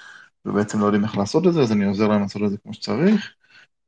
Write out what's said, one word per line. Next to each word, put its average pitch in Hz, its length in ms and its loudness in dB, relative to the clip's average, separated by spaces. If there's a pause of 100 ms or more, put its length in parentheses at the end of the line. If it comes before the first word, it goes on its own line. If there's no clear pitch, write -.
(460)
ובעצם 101 340 -2
לא 104 60 2
יודעים 104 180 2
איך 110 140 -4
לעשות 127 300 0
את 170 60 4
זה, 165 80 2
אז 117 100 2
אני 101 140 2
עוזר 101 220 0
להם 104 140 2
לעשות 101 220 -4
את 104 60 0
זה 98 80 -4
כמו - 160 -16
שצריך. 170 600 0 (540)